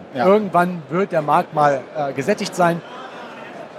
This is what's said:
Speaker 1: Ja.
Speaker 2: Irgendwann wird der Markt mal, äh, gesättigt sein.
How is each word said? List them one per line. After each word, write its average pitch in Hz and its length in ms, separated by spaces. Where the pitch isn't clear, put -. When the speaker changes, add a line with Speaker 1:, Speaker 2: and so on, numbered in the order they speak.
Speaker 1:
Ja. 123 120
Speaker 2:
Irgendwann 180 640
wird 180 240
der 160 80
Markt 156 320
mal, 143 280
äh, 143 180
gesättigt 180 420
sein. 170 260